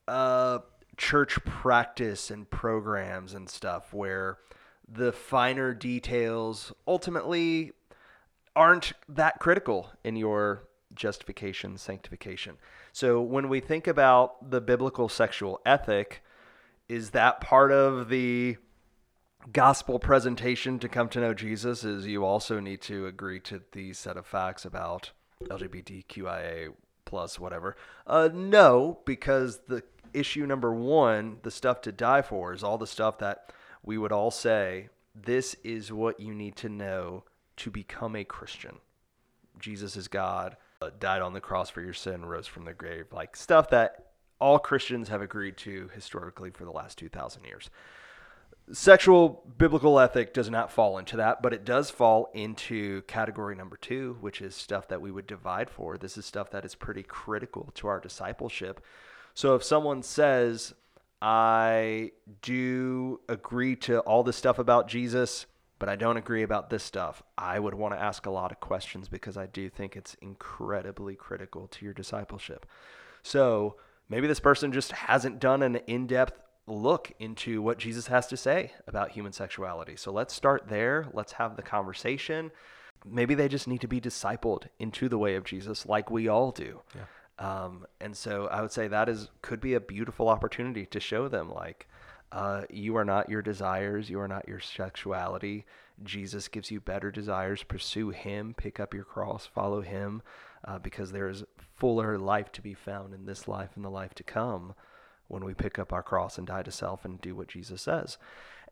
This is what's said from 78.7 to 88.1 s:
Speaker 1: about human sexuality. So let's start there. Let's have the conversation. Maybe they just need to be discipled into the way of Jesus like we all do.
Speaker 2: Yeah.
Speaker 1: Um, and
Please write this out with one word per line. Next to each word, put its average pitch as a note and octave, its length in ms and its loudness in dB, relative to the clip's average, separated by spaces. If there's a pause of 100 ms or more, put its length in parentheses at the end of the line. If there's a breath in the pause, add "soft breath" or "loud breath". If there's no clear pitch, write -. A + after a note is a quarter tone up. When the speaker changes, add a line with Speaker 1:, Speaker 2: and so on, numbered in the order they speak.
Speaker 1:
about G2+ 260 -4
human G2+ 220 -10
sexuality. F2+ 600 -10
So - 160 -10
let's A2 220 -4
start C3+ 340 2
there. B2 440 0
Let's - 220 -8
have A2 220 -4
the G2+ 80 -10
conversation. C#3 880 -6 (520 loud breath)
Maybe A#2+ 300 0
they C#3+ 140 4
just C#3 200 -4
need B2 140 -4
to B2 60 -4
be B2 120 -2
discipled A2+ 680 -4 (100)
into A2+ 320 -4
the A#2 80 0
way G#2 180 2
of F#2+ 80 -4
Jesus G2 440 -8
like G#2 240 0
we A2+ 160 0
all A#2 240 4
do. - 300 -12 (140 loud breath)
Speaker 2:
Yeah. F#2 100 -14 (340 loud breath)
Speaker 1:
Um, F#2 480 -8 (120)
and G#2+ 160 -12